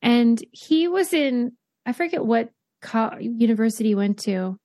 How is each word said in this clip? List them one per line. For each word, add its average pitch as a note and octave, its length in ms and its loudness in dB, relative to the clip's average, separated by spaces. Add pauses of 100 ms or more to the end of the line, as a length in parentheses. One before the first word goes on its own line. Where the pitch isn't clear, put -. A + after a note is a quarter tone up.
And A#3 360 4 (140)
he D#4+ 340 0
was F4+ 280 -2
in, B3+ 380 0 (340)
I B3 80 -4
forget E4+ 280 -4
what A3+ 280 0 (320)
co-, A3+ 360 -2
university A3+ 720 0
he G#3 40 2
went G3+ 300 0
to F#3+ 400 -4